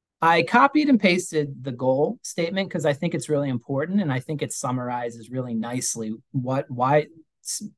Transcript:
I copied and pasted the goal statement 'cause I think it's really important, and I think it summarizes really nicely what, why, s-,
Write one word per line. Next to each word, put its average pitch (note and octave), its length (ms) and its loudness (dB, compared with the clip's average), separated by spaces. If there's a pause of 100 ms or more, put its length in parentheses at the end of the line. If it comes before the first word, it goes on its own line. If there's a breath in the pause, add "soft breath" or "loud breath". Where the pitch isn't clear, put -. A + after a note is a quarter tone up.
(240)
I E3+ 200 6
copied C#4 440 4
and B3+ 120 6
pasted D#3 640 0
the C3 80 -6
goal C3 500 0
statement F#3 480 -4
'cause D#3 160 -2
I D3 60 4
think D#3+ 200 -4
it's D3+ 160 -4
really C#3+ 200 0
important, C#3 520 -2
and D#3 120 0
I B2+ 80 -2
think D3+ 200 -6
it B2 120 -4
summarizes B2 760 -6
really B2 220 -4
nicely A#2 640 -4 (160)
what, C3 400 -2
why, C3+ 380 2 (340)
s-, - 220 -8 (140)